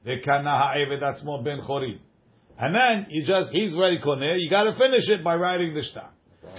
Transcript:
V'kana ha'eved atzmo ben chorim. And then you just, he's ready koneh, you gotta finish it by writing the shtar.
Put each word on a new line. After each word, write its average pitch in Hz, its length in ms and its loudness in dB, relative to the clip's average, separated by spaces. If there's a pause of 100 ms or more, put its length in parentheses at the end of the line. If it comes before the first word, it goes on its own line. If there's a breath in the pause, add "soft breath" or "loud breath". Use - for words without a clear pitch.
V'kana 139 720 0
ha'eved 143 260 -2
atzmo 143 440 -4
ben 143 160 -4
chorim. 131 380 -6 (600)
And 139 160 -2
then 233 340 2
you 156 160 -4
just, 185 280 0
he's 185 200 0
ready 180 260 2
koneh, 143 400 0
you 165 120 -4
gotta 208 240 4
finish 240 340 4
it 196 160 2
by 170 120 2
writing 175 380 0
the 151 80 -4
shtar. - 280 -12 (480)